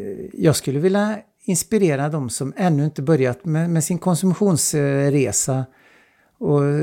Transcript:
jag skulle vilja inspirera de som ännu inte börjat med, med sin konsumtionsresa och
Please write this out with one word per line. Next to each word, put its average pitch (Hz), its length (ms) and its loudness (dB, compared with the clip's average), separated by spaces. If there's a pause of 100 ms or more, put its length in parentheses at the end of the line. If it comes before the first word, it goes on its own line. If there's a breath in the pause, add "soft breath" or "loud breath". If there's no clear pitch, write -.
(340)
jag 160 220 2
skulle 143 240 -4
vilja 202 400 0 (260)
inspirera 160 640 0
de 143 200 -4
som 135 280 -6
ännu 160 280 2
inte 151 160 -4
börjat 131 440 0
med, 165 240 0
med 165 140 2
sin 180 140 -2
konsumtionsresa 143 1700 0 (720 soft breath)
och 151 240 0 (220)